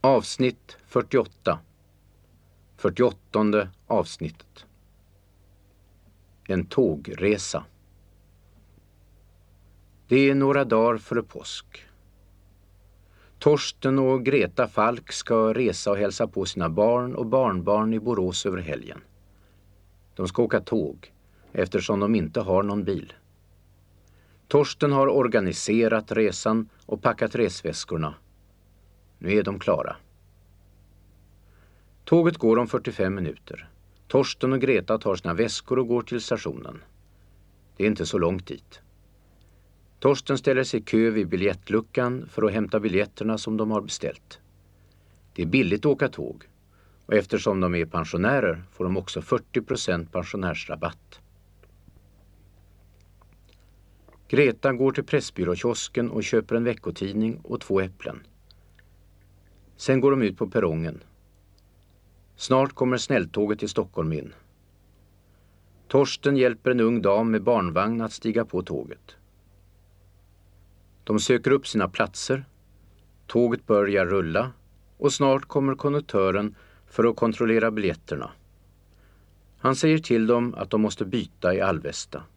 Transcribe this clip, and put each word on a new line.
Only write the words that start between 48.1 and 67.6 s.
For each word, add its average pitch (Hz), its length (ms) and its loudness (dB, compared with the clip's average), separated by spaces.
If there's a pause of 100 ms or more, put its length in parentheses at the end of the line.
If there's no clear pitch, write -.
får - 120 -8
de 92 140 -2
också 92 240 -8
fyrtio - 400 -2
procent 87 500 -4
pensionärsrabatt. 87 1080 -6 (3000)
Greta 135 460 4
går 131 180 2
till 135 120 -4
Pressbyråkiosken 117 1080 -2
och 110 120 -4
köper 113 320 0
en 117 80 0
veckotidning 107 800 -4
och - 180 -8
två 98 200 0
äpplen. - 420 -8 (1500)
Sen 131 240 2
går 139 100 6
de 135 100 2
ut 98 160 0
på 107 100 -4
perrongen. 82 560 -2 (1300)
Snart 135 380 0
kommer 127 240 0
snälltåget 104 600 -2
till 101 100 -6
Stockholm 80 440 -4
in. 73 200 -8 (1500)
Torsten 139 500 2
hjälper 127 340 2
en 123 80 2
ung 113 220 2
dam 104 300 2
med 107 120 0
barnvagn 104 580 0